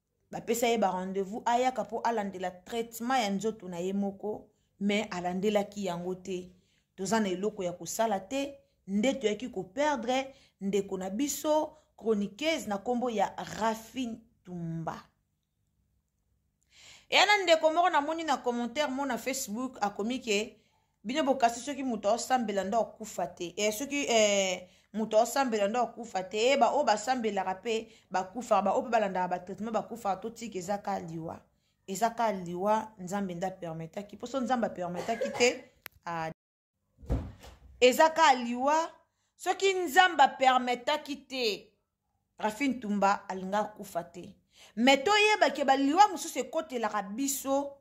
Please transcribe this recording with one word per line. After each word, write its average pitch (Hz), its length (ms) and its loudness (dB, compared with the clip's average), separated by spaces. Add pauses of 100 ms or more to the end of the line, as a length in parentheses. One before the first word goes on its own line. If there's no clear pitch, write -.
(300)
Bapesa 240 380 0
ye 233 100 4
ba 202 120 4
rendez-vous, 190 560 -4
ayaka 240 380 2
mpo 226 200 -8
alandela 196 460 -2
traitement 233 680 -4
ya 214 140 2
nzoto 196 380 -4
na 175 120 -8
ye 185 120 -2
moko, 202 560 -4 (320)
mais 208 300 0
alandelaki 185 720 0
yango 175 300 -4
te. 180 380 -10 (440)
Toza 196 240 0
na 208 80 2
eloko 190 360 -2
ya 175 80 -2
kosala 196 480 -2
te, 277 340 -4 (320)
nde 214 280 2
toyaki 214 340 -4
koperdre 262 840 -2 (260)
ndeko 196 380 -2
na 185 120 -6
biso, 302 680 0 (180)
chroniqueuse 220 720 -2
na 202 80 -2
nkombo 247 340 -2
ya 196 240 0 (240)
Rafine 226 600 -4 (260)
Tumba. 165 580 -8 (2000)
Eya 311 160 6
na 403 160 4
ndeko 320 280 6
moko 349 200 4
namoni 320 340 0
na 294 120 0
commentaire 240 540 -2
mo 269 140 -2
na 254 140 -2
Facebook 247 640 -6
akomi 208 400 -2
ke, 220 360 -2 (480)
bino 254 180 -2
bokasi 262 380 2
soki 285 220 -6
moto 226 260 -2
aosambela 220 560 0
nde 202 120 -2
akufa 208 500 -4
te. 170 300 -10
Eh, 208 160 2
soki, 277 360 -4
eh, 196 600 2 (240)
moto 214 260 0
aosambela 233 500 2
nde 226 100 -2
akufa 226 440 -4
te. 185 160 -6
Eh, 254 200 4
ba 233 120 6
oyo 247 140 2
basambelaka 214 680 0
mpe 220 380 -4 (180)
bakufaka, 190 520 0
ba 196 100 2
oyo 254 100 2
mpe 240 80 -6
balandaka 190 380 0
ba 180 100 -2
traitement 202 340 -10
bakufaka, 202 480 -4
totika 226 380 -10
eza 185 200 -4
ka 202 200 -4
liwa. 165 420 -10 (460)
Eza 190 240 0
ka 226 220 0
liwa, 190 680 -2
Nzambe 185 360 -6
nde 175 120 -4
apermetaki. 175 720 -10
Poso 262 240 -6
Nzambe 240 260 0
apermetaki 180 640 -4
te, 247 340 2 (420)
ah, 165 240 -4 (1500)
eza 262 300 8
ka 320 240 6
liwa. 254 560 0 (460)
Soki 381 380 0
Nzambe 349 480 6
apermetaki 254 960 2
te, 233 560 -4 (680)
Rafi 214 300 -2
Ntumba 202 600 0
alinga 190 300 -4
akufa 208 460 -6
te. - 300 -16 (420)
Me 262 200 6
toyeba 415 540 4
ke 294 140 -2
baliwa 277 440 6
mosusu 330 300 -6
ekotelaka 247 640 -4
biso, 269 800 -2